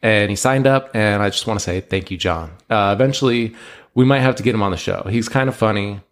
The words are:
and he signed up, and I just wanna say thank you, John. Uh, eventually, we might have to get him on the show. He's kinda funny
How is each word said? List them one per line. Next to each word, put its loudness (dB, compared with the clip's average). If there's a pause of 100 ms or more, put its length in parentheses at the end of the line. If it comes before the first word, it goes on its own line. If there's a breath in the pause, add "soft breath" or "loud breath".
and 2
he -2
signed 2
up, 2
and 2
I 2
just -6
wanna -2
say -4
thank -6
you, -8
John. -4 (180)
Uh, 2
eventually, 0 (420 loud breath)
we 6
might 4
have 2
to -10
get 2
him 0
on 0
the -4
show. -6
He's -2
kinda 0
funny -2 (120)